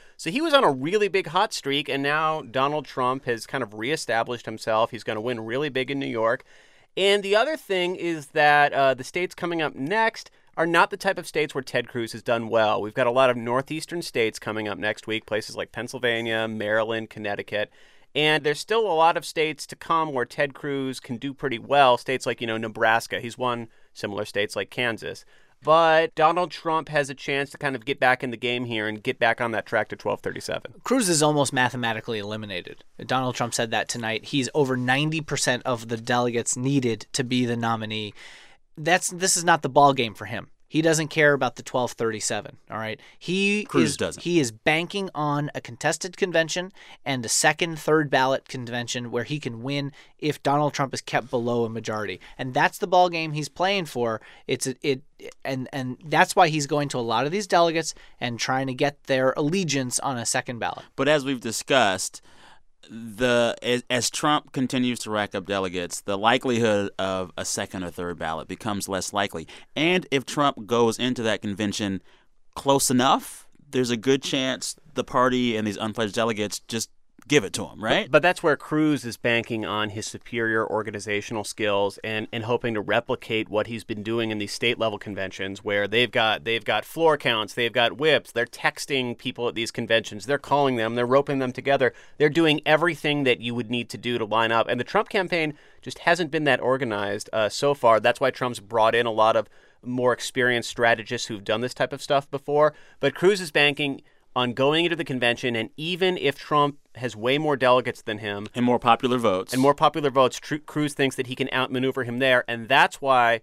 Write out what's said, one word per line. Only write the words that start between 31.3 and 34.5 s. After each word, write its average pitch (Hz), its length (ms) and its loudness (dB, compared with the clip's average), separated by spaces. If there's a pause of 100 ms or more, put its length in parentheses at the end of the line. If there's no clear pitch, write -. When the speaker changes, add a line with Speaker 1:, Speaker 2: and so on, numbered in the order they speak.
Speaker 2:
mathematically 120 680 -2
eliminated. 104 640 -8 (200)
Donald 127 300 -2
Trump 120 180 -2
said 113 200 -2
that 107 160 0
tonight. 113 380 -6
He's 131 280 -2